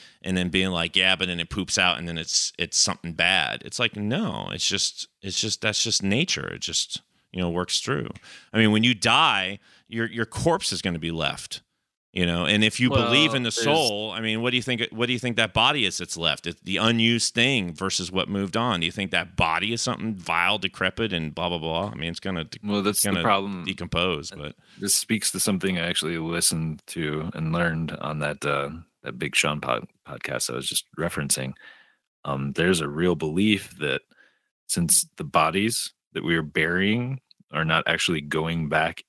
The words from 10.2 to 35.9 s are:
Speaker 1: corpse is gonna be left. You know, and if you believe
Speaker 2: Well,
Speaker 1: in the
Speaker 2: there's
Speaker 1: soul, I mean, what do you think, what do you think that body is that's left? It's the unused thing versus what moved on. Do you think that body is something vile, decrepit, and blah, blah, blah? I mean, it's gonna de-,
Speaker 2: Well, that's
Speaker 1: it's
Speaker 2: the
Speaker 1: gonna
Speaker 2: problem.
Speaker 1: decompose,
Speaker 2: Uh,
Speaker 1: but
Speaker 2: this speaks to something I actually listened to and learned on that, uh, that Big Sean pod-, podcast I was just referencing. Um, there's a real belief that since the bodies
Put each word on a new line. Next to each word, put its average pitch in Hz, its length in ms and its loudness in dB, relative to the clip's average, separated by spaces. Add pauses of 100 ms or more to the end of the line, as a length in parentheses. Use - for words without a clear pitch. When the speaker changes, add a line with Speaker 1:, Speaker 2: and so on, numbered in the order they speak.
Speaker 1:
corpse - 480 0
is 90 80 -4
gonna 85 200 -2
be 82 100 -4
left. 78 500 -4 (520)
You 92 120 0
know, 85 220 2
and 104 180 4
if 110 160 2
you 123 80 4
believe 131 440 4
Speaker 2:
Well, 139 40 0
Speaker 1:
in 123 60 0
the 113 80 -2
Speaker 2:
there's 117 120 -2
Speaker 1:
soul, 113 480 2
I 104 120 -6
mean, 110 180 0
what 120 80 0
do 123 80 2
you 120 60 0
think, 120 180 -2 (100)
what 113 140 -2
do 123 80 2
you 120 60 0
think 120 180 -4
that 110 160 2
body 123 320 4
is 90 140 -2
that's - 180 -8
left? 82 300 0
It's 85 160 -6
the 92 160 -2
unused 113 560 2
thing 117 400 2
versus 92 360 -4
what 92 200 0
moved 98 260 -2
on. 113 240 0
Do 82 60 0
you 85 60 -4
think 98 180 -6
that 90 260 -2
body 90 380 0
is 117 80 -4
something 110 320 -2
vile, 85 420 0
decrepit, 98 560 -2
and 78 220 -4
blah, 87 160 -2
blah, 85 80 -2
blah? 82 320 -2
I - 40 -12
mean, 80 140 -6
it's 85 120 -8
gonna 87 240 -6
de-, - 200 -14
Speaker 2:
Well, 104 160 0
that's 101 180 0
Speaker 1:
it's - 60 4
Speaker 2:
the 101 60 2
Speaker 1:
gonna 90 120 2
Speaker 2:
problem. 98 440 0
Speaker 1:
decompose, 87 640 -2
Speaker 2:
Uh, - 40 -16
Speaker 1:
but 73 180 -10 (260)
Speaker 2:
this 101 140 2
speaks - 380 0
to 95 80 -2
something 95 360 0
I 85 100 -2
actually 85 300 -2
listened 82 720 0
to 78 480 -4
and 80 180 -2
learned 82 380 0 (100)
on 76 200 -4
that, 73 260 -4
uh, 71 240 0 (320)
that - 160 -10
Big - 180 -4
Sean 76 240 0
pod-, 62 260 -2 (220)
podcast 67 420 -4
I 62 60 -6
was 69 100 -6
just - 200 -2 (120)
referencing. 69 540 -2 (720)
Um, 69 280 -4
there's 85 280 4
a 73 80 -2
real 82 260 2
belief 92 640 2
that 69 240 -2 (680)
since - 380 2 (100)
the 82 80 -8
bodies 85 680 2 (220)